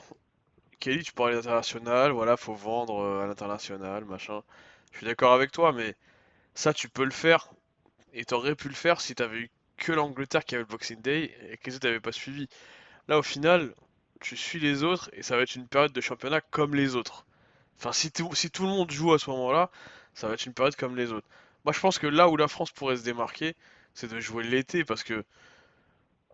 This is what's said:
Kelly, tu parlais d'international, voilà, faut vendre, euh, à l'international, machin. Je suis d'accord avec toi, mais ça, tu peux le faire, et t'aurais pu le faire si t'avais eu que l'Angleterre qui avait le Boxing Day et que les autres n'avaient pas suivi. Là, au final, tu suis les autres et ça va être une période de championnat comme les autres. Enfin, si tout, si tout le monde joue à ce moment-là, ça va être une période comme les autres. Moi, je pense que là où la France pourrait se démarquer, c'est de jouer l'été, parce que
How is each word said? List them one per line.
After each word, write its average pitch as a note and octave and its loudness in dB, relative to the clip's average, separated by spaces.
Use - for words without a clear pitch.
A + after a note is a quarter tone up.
Kelly, C#3+ -2
tu - -12
parlais A#2+ 2
d'international, A#2 2
voilà, A#2 4
faut A2 -8
vendre, G#2+ -2
euh, G2 0
à G2+ -2
l'international, G2+ -8
machin. G#2 -10
Je - -18
suis - -12
d'accord B2 6
avec C3+ 4
toi, E3 4
mais A2+ -4
ça, D3+ 2
tu B2 -6
peux C3+ 0
le C3 -2
faire, E3 4
et A#2+ -10
t'aurais B2+ 0
pu - -12
le C#3 -10
faire E3 2
si - -8
t'avais A2+ -4
eu A#2+ -12
que - -4
l'Angleterre D3 0
qui - -6
avait A#2+ -2
le A2 -8
Boxing A2+ -10
Day C#3+ -2
et A2+ -14
que - -14
les B2+ -10
autres C3 -2
n'avaient A#2 0
pas A2 -6
suivi. C#3 -10
Là, D3+ 4
au C#3 0
final, D#3 2
tu - -10
suis - -8
les C#3+ 2
autres F3 0
et G2+ -14
ça B2+ -2
va B2 4
être - -4
une B2 -12
période C#3+ 2
de B2+ -4
championnat C#3 -2
comme D3 0
les C#3 2
autres. - -6
Enfin, A#3+ -6
si D#3+ 0
tout, E3 -4
si E3 -2
tout - -4
le F#3+ 2
monde F#3 0
joue D#3 4
à D3+ 6
ce - -6
moment-là, C3 2
ça A2+ -6
va A2 -2
être - -6
une B2 -14
période C3+ 2
comme B2+ -6
les A#2+ -2
autres. G#2+ -8
Moi, D3 2
je - -2
pense F#3+ 2
que D3+ 0
là E3 8
où D#3 2
la D3+ 4
France - -4
pourrait C3 -2
se A#2 -8
démarquer, A#2+ -4
c'est A2+ -12
de A2+ -6
jouer A2+ -6
l'été, C3 0
parce G#2+ -4
que A2 -4